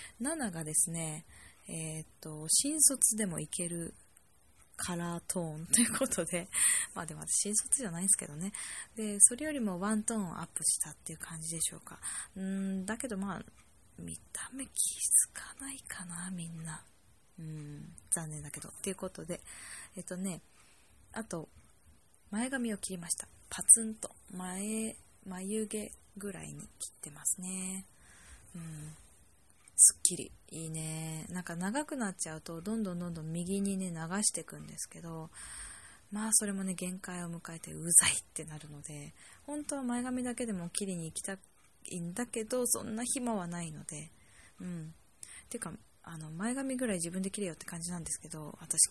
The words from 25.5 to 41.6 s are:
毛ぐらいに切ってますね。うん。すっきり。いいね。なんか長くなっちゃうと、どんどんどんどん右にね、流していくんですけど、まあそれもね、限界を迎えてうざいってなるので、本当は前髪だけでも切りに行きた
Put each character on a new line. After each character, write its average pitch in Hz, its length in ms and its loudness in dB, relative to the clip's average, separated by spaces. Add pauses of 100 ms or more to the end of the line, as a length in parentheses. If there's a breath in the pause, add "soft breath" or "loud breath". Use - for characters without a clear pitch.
毛 214 240 -6 (260)
ぐ 202 140 -6
ら 165 120 -8
い 151 100 -10
に 147 80 -10
切 - 60 -12 (300)
っ - 40 -20
て - 80 -12
ま 147 160 -8
す - 160 2
ね。 190 440 -6 (720 loud breath)
う 170 40 -10
ん。 - 20 -10 (1120)
す - 220 12
っ - 60 -20
き 180 140 8
り。 - 140 -6 (200)
い 160 160 -6
い - 20 -6
ね。 160 640 -6
な 180 100 -2
ん - 20 -6
か 170 120 -4
長 208 300 0
く 302 100 -4
な 233 140 2
っ 180 60 -6
ち - 140 -4
ゃ 156 60 -6
う 156 60 -8
と、 165 200 -6
ど 214 140 -2
ん 226 80 2
ど 185 100 0
ん 175 60 -2
ど 175 100 -2
ん 170 40 -4
ど 160 100 -6
ん 160 80 -4
右 175 300 0
に 196 160 0
ね、 190 120 -2
流 170 340 -2
し - 100 6
て 165 80 -2
い - 20 -8
く 151 160 -10
ん 151 80 -12
で 160 100 -14
す - 100 -6
け 165 140 -14
ど、 165 280 -8 (800 loud breath)
ま 214 160 -2
あ - 60 0
そ 214 120 8
れ 202 80 0
も 196 100 -2
ね、 190 100 0
限 180 260 -2
界 180 240 -6
を 170 60 -4
迎 165 260 -8
え 165 40 -10
て - 120 -10
う 156 100 -6 (100)
ざ - 160 12
い - 40 4
っ - 120 -2 (100)
て 160 100 -2
な 151 140 -8
る 147 120 -12
の 147 120 -14
で、 147 320 -10 (320 loud breath)
本 294 180 -4
当 285 140 -2
は 277 60 -2
前 240 200 0
髪 254 200 -2
だ 247 120 -2
け 247 100 -2
で 226 80 -2
も 170 160 -2
切 202 180 -2
り 185 100 -2
に 165 80 -4
行 160 100 -8
き - 80 -8
た 196 140 -6 (520)